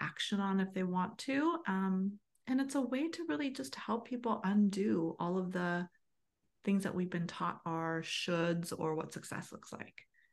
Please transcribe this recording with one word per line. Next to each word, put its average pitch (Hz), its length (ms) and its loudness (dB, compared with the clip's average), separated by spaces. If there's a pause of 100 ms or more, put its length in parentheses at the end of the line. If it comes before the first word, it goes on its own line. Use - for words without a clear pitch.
action 196 400 -2
on 190 180 2
if 190 140 0
they 190 100 0
want 185 360 0
to. 311 460 2
Um, 190 540 0 (280)
and 262 120 2
it's 269 160 0
a 277 60 4
way 254 260 0
to 330 220 -6
really 294 200 0
just 269 260 -6
help 220 300 -4
people 233 380 -2
undo 196 760 4
all 175 200 0
of 180 160 -2
the 180 340 0 (760)
things 196 180 4
that - 100 -2
we've 180 160 0
been 170 160 0
taught - 400 -2
are 165 360 0
shoulds 170 760 0
or 160 180 0
what - 180 -4
success - 400 -8
looks - 180 -16
like. - 300 -12 (320)